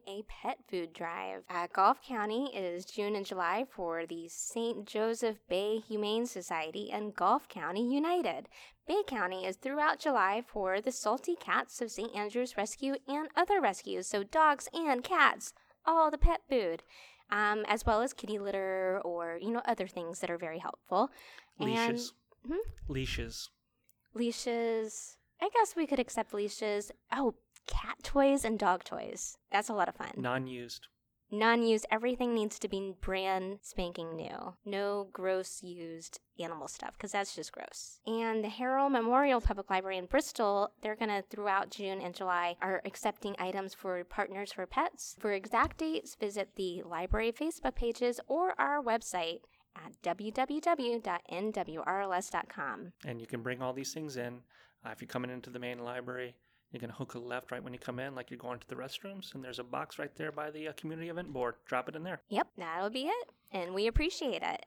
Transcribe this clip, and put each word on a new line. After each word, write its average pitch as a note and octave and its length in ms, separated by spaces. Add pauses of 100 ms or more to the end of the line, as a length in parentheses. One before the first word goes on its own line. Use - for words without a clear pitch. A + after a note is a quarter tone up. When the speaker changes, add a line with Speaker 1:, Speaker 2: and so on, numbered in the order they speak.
Speaker 1:
a G3+ 220
pet - 280 (100)
food E3+ 260
drive E3+ 560
at F3 240
Gulf G3+ 280
County. A3+ 540
It G3 80
is F3 220
June G#3 320
and G3 80
July F#3 440
for E3 380
the E3+ 220
Saint A3+ 580
Joseph A3 500 (120)
Bay G#3 300
Humane G#3+ 460
Society F3 640
and G#3 240
Gulf G#3+ 360
County G3 440
United. C#4+ 540 (400)
Bay G4 180
County F#3 400
is F#3+ 120
throughout D4 420
July A3 480
for F#3+ 320
the B3 120
Salty C4 440
Cats - 460
of A3+ 100
Saint G#3 240
Andrew's A3 420
Rescue C4+ 380 (120)
and D4 280
other F4+ 240
rescues, F#3+ 480
so G3+ 160
dogs D4+ 500
and C#4+ 300
cats, - 500 (320)
all D#4+ 240
the D4+ 80
pet - 320
food, F#3 320 (480)
um, G#3 380
as A3+ 180
well A3 160
as C4 120
kitty G#3 260
litter F#3+ 640
or, E3+ 360
you G3 120
know, A#3 140
other A3 220
things F3 340
that F3 100
are E3+ 60
very E3 220
helpful. - 520 (480)
And G#3+ 100
Speaker 2:
Leashes. A#3 440 (340)
Speaker 1:
Hmm? D4+ 80 (320)
Speaker 2:
Leashes. B2+ 600 (640)
Speaker 1:
Leashes. A#3 1040 (240)
I F#4+ 120
guess A4+ 220
we E4 100
could C4+ 140
accept - 340
leashes. G#3 580 (200)
Oh, B3 240 (320)
cat - 360
toys C#4 420
and A3 120
dog G3 260
toys. - 540 (140)
That's G#3 180
a A#3 40
lot F#3 160
of - 60
fun. - 200
Speaker 2:
Non-used. B2+ 720 (420)
Speaker 1:
Non-used. A3+ 600
Everything A#3+ 420
needs G#3+ 260
to G#3 100
be F#3+ 320
brand F#3+ 600
spanking F3 540
new. F3+ 480
No G3+ 480
gross F#3 520
used E3+ 560 (200)
animal E3 280
stuff, - 300
'cause G#3 140
that's G3+ 240
just - 160
gross. - 540
And A3+ 380
the G#3 60
Harrell C4 400
Memorial B3 520
Public G3+ 280
Library F#3+ 280
in F3+ 80
Bristol, G#3 680 (100)
they're G#3+ 140
gonna, G#3 340
throughout G3 420
June F#3+ 280
and F3 160
July, F3 460
are F#3+ 240
accepting G3+ 540
items F#3+ 340
for F3+ 320
Partners G3 480
for F#3 140
Pets. - 520
For G#3 140
exact A3+ 460
dates, D#4+ 360
visit G3+ 400
the F3+ 280
library F#3 500
Facebook D4 420
pages A#3+ 520
or E4+ 320
our C#4+ 220
website A3 600 (340)
at - 280
W G3+ 280
W C#4 300
W B3+ 400
dot F3 260
N F#3+ 240
W D#3+ 340
R F#3+ 160
L G3 120
S F3+ 160
dot - 180
com. C3+ 460 (100)
Speaker 2:
And A#2+ 160
you A2+ 80
can A#2+ 140
bring B2 200
all B2+ 120
these C3+ 200
things D3+ 220
in. B2 280 (420)
Uh, A2+ 60
if - 100
you're A#2 60
coming B2 240
into B2+ 180
the B2 100
main B2 200
library, B2 560 (360)
you B2 80
can A#2+ 120
hook C3 240
a B2 40
left B2 320
right B2+ 120
when B2+ 100
you B2 60
come B2 200
in, C3+ 160
like B2+ 140
you're B2 80
going A#2+ 220
to - 80
the B2+ 80
restrooms, D#3+ 580
and C3+ 100
there's B2+ 160
a B2 40
box C3+ 340
right D3 180
there D#3 160
by D3+ 200
the, D#3 160
uh, D3+ 60
community D#3+ 360
event E3 240
board. B2 220 (100)
Drop B2+ 240
it D3+ 60
in D#3+ 80
there. F3+ 260
Speaker 1:
Yep, G#3 180 (100)
that'll F3+ 340
be C4 160
it. A#4+ 220 (220)
And F#3 220
we G3+ 140
appreciate C4 560
it. - 240